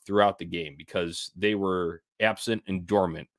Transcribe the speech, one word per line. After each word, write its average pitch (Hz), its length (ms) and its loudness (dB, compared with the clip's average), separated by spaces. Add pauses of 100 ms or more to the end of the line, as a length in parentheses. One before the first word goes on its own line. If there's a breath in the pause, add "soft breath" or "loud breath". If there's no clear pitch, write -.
throughout 101 340 4
the 87 60 -10
game 82 320 -8
because 82 580 -6
they 104 200 0
were 92 460 -2 (180)
absent 110 480 0
and 92 180 -4
dormant 87 540 2